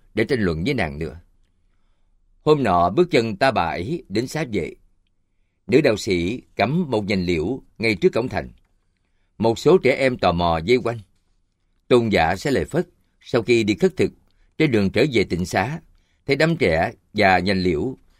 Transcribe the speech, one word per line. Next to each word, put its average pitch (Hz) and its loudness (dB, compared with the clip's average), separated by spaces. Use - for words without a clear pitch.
để 107 0
tranh 123 -2
luận 85 -2
với 143 -2
nàng 78 -4
nữa. 80 -10
Hôm 151 4
nọ, 87 2
bước 165 0
chân 113 0
ta 135 2
bà 95 0
ấy 87 -6
đến 113 -4
xá 156 -8
vệ. 80 -6
Nữ 123 4
đạo 117 0
sĩ 92 -2
cắm 139 -2
một 107 -2
nhành 92 -2
liễu 87 -2
ngay 110 -2
trước 180 2
cổng 123 -2
thành. 69 -6
Một 113 0
số 170 6
trẻ 139 2
em 127 0
tò 92 2
mò 85 0
vây 123 4
quanh. 113 -6
Tôn 117 4
giả 87 2
Xá 139 -4
Lợi 90 0
Phất 170 -4
sau 120 -2
khi 117 2
đi 101 0
khất - 0
thực 101 0
trên 156 2
đường 101 2
trở 110 2
về 101 2
tịnh 90 -2
xá, 117 -4
thấy 139 -2
đám 160 2
trẻ 92 0
và 95 4
nhành 92 0
liễu, 90 -2